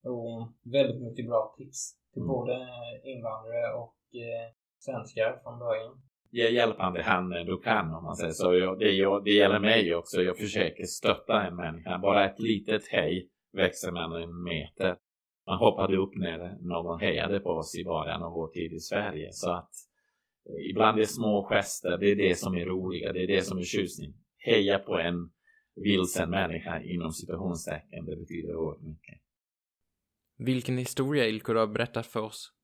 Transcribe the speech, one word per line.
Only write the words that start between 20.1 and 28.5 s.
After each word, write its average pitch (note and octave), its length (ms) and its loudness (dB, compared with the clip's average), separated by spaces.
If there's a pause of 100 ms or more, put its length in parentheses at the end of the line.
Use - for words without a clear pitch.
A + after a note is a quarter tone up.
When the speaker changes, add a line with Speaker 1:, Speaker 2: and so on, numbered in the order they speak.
Speaker 2:
eh, - 220 -8
ibland G#2+ 300 6
är G#2+ 40 6
små G#2+ 460 0
gester, F2+ 480 0
det G2+ 120 4
är G2+ 60 4
det F#2+ 220 4
som F#2+ 160 -2
är F2 100 -2
roliga. F#2 480 -4
Det F2+ 100 -2
är F#2 40 0
det F#2+ 160 4
som F#2 160 -4
är F2+ 40 -4
tjusning. F2+ 520 -4 (240)
Heja G2 400 4
på F#2+ 200 -2
en E2+ 320 -2 (440)
vilsen F#2 560 2
människa E2+ 520 -2
inom E2+ 280 -4
citationstecken. E2 920 -6
Det E2+ 120 -8
betyder E2 400 -8